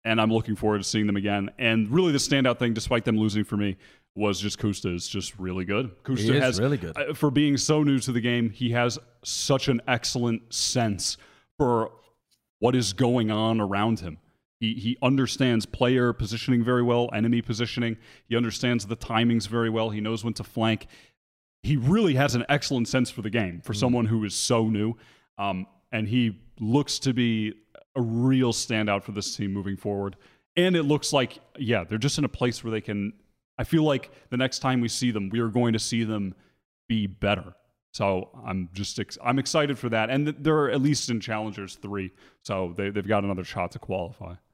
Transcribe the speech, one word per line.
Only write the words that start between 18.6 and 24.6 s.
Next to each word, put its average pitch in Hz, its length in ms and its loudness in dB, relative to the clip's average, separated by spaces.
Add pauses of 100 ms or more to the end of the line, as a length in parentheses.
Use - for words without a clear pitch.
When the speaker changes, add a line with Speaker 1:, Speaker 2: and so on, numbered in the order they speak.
Speaker 1:
the 110 100 -4
timings 117 520 0
very 113 200 0
well. 113 220 -2
He 107 100 -6
knows 110 240 -4
when 117 100 -2
to 101 100 -8
flank. 110 420 0 (760)
He 143 140 2
really 156 380 4
has 131 200 2
an 117 140 0
excellent 135 400 0
sense 127 220 2
for - 120 -10
the 107 60 -4
game 95 340 -2
for - 120 -8
Speaker 2:
Mm. - 60 -4
Speaker 1:
someone 120 260 2
who 110 180 0
is 98 100 -6
so 113 340 2